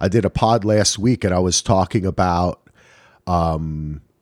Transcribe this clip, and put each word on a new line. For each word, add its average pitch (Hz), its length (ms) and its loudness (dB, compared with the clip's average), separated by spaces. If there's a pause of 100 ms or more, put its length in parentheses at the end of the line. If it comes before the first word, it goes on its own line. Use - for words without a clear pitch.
I 95 80 0
did 101 160 2
a 95 40 -2
pod 110 360 0
last 107 340 2
week, 120 240 0
and 92 100 0
I 90 60 2
was 92 220 0
talking 95 440 0
about, 90 540 0 (680)
um, 78 760 -4 (200)